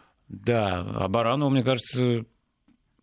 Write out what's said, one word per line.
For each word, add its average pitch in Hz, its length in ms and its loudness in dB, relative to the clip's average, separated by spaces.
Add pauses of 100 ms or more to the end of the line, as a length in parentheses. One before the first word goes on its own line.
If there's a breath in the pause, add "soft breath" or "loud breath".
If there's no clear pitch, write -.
(280 loud breath)
Да, 101 680 0
а 104 140 -2
Баранову, 117 420 2
мне 131 140 2
кажется, 123 640 0 (760)